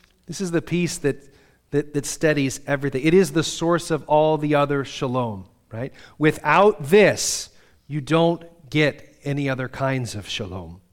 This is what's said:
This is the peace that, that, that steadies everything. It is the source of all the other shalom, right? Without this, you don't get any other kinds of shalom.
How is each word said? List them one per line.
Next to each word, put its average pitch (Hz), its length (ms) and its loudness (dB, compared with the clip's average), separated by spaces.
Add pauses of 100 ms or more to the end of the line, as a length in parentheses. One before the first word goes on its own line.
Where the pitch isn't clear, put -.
(260)
This 160 140 -10
is 185 100 -4
the 170 120 0
peace 175 360 -2
that, - 360 -6 (360)
that, 147 240 -2
that 143 120 -4
steadies 147 600 0
everything. 139 360 -2
It 160 120 4
is 180 180 4
the 156 100 2
source 165 480 -2
of 156 140 -2
all 156 340 4
the 147 160 0
other 143 300 0
shalom, 120 640 -6 (220)
right? 117 220 -10 (260)
Without 160 640 4
this, 156 680 2 (360)
you 147 160 -8
don't 165 400 0 (260)
get 147 560 -2
any 143 240 -4
other 131 200 -4
kinds 131 460 -4
of 101 140 -12
shalom. 92 520 -12 (120)